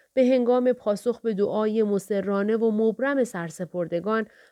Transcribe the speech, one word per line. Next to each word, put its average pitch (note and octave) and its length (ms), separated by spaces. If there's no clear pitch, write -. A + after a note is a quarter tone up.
به C4 120
هنگام B3 480
پاسخ A3+ 480
به A3+ 120
دعای G#3+ 500
مصرانه G3+ 760
و A3+ 140
مبرم A3+ 520
سرسپردگان F3 1040